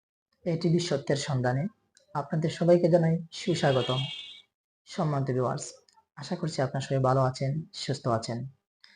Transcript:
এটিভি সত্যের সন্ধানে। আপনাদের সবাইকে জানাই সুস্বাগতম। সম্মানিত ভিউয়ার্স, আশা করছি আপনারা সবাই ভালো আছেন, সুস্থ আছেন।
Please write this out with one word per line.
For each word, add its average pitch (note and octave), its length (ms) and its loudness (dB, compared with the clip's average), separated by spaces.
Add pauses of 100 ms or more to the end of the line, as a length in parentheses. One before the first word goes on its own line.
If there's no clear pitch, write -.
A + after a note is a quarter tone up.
(440)
এটিভি E3 360 2
সত্যের D3+ 360 -2
সন্ধানে। C3+ 520 -2 (460)
আপনাদের D#3 360 -2
সবাইকে F3 400 4
জানাই E3 300 4 (120)
সুস্বাগতম। C3+ 760 0 (800)
সম্মানিত C#3+ 460 -2
ভিউয়ার্স, B2+ 420 -2 (420)
আশা - 200 -6
করছি D#3+ 260 -4
আপনারা C3+ 240 -2
সবাই C3+ 140 0
ভালো C3 220 4
আছেন, C3+ 400 -2 (120)
সুস্থ - 340 -6
আছেন। A#2 400 -2 (480)